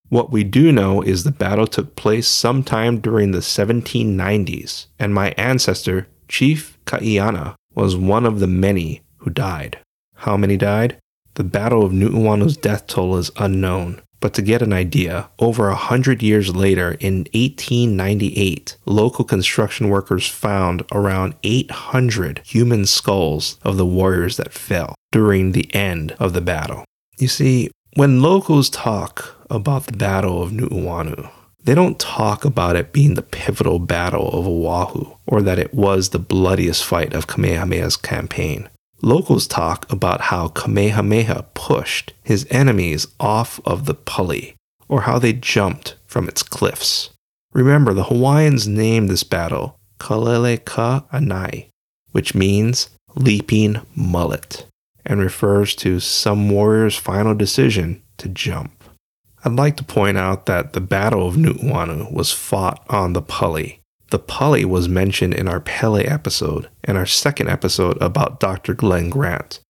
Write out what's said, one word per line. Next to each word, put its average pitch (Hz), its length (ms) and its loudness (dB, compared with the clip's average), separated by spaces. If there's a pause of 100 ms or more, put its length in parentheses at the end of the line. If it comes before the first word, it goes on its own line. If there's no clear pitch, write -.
What 117 220 2
we 107 120 2
do 131 280 6
know 98 320 4
is 95 200 0
the 143 80 0
battle 104 360 0
took - 280 -4
place 110 320 0
sometime 120 720 0
during 107 320 2
the 87 120 -2
seventeen 110 720 -2
nineties, 92 720 -4 (100)
and 104 160 -2
my 98 180 2
ancestor, 110 760 -2 (200)
Chief - 580 0
Kaiana, 104 680 -2 (220)
was 98 200 2
one 98 300 2
of 107 140 0
the 95 80 2
many 92 560 0 (140)
who - 120 -6
died. 85 480 -6 (380)
How 104 200 -2
many 98 220 2
died? 104 400 0 (380)
The - 80 -4
Battle 107 400 2
of 95 80 2
Nu'uanu's 107 640 2
death 104 300 -4
toll 92 300 0
is 90 200 -4
unknown, 92 640 -2 (180)
but 104 140 -2
to - 80 -2
get 113 220 2
an 107 100 0
idea, 87 640 0
over 113 320 2
a 98 60 0
hundred 123 480 0
years 104 320 2
later, 90 440 2
in 95 340 -2
eighteen 120 640 0
ninety-eight, 98 840 -2 (100)
local 107 360 2
construction - 640 0
workers 95 380 0
found 92 640 -2
around 95 520 0
eight 120 260 -2
hundred 107 720 -2
human 117 440 2
skulls 80 720 -2
of 98 160 -2
the 92 80 2
warriors 92 520 0
that - 140 -8
fell - 440 -6 (160)
during 98 400 4
the - 240 -2
end 87 380 -4
of 90 200 -2
the 90 80 -2
battle. 78 420 -4 (360)
You 127 80 0
see, 131 420 0 (260)
when 139 280 6
locals 165 480 4
talk - 640 -6 (160)
about 131 360 -2
the 113 100 -8
Battle 95 460 0
of 92 80 -4
Nu'uanu, 87 800 -6 (320)
they - 100 2
don't 175 260 4
talk - 460 -2
about 87 300 2
it 85 180 -2
being 143 220 4
the - 80 -4
pivotal - 560 -2
battle 87 500 -2
of 87 180 -2
Oahu, 85 680 -2 (100)
or 104 160 2
that 95 160 2
it - 160 -4
was 98 360 2
the 85 100 -2
bloodiest 92 640 0
fight 85 280 -2
of 80 120 -4
Kamehameha's 87 720 -2
campaign. - 720 -6 (320)
Locals 151 460 2
talk - 440 -4
about 92 300 0
how 85 280 -2
Kamehameha 107 1080 0
pushed - 640 -4
his 113 300 0
enemies 98 560 2 (120)
off 110 460 -2
of 104 200 -2
the 139 100 -2
pali, - 600 -6 (320)
or 131 140 2
how 120 160 0
they 117 160 2
jumped - 640 -2 (100)
from - 240 -4
its - 140 -6
cliffs. - 640 -4 (440)
Remember, 131 420 4
the 95 100 2
Hawaiians 135 600 2
named 110 420 2
this 90 140 0
battle 82 560 -4 (200)
Kalele 117 640 0
Ka 127 480 -2
Anai, 98 580 -4 (420)
which - 240 -4
means 101 560 2 (240)
leaping 107 640 2 (140)
mullet, - 720 -4 (400)
and 101 140 -2
refers 101 560 0
to 92 240 0
some 104 520 0
warrior's 107 440 4
final 104 380 0
decision 104 680 0 (160)
to - 120 -12
jump. 90 420 -8 (720)
I'd 120 80 0
like 143 240 2
to - 80 -8
point 98 320 0
out 95 300 -2
that 87 260 -2
the 92 80 -4
Battle 98 440 0
of 90 100 -2
Nu'uanu 87 760 0
was 82 220 -2
fought - 560 -4
on 92 240 0
the 87 80 -2
pali. - 580 -4 (300)
The - 100 0
pali 131 460 0
was 90 240 0
mentioned 92 440 0
in 92 140 -2
our 87 140 -2
Pele 107 420 0
episode - 640 -4 (160)
and 101 140 -2
our 92 80 0
second - 420 0
episode 92 540 0
about - 400 -2
Doctor 95 320 -2
Glenn 90 360 0
Grant, - 600 -4